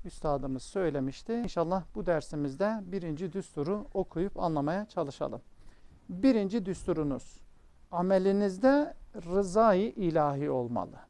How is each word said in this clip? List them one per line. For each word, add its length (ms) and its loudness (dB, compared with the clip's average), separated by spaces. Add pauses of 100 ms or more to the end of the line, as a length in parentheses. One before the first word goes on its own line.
üstadımız 580 -4
söylemişti. 680 -2
İnşallah 500 -2 (120)
bu 100 -6
dersimizde 800 -2
birinci 480 -6
düsturu 600 -4
okuyup 460 -2
anlamaya 460 0
çalışalım. 560 -6 (680)
Birinci 560 2
düsturunuz, 760 -4 (520)
amelinizde 1000 4 (220)
rızayı 760 4
ilahi 580 2
olmalı. 460 -2 (140)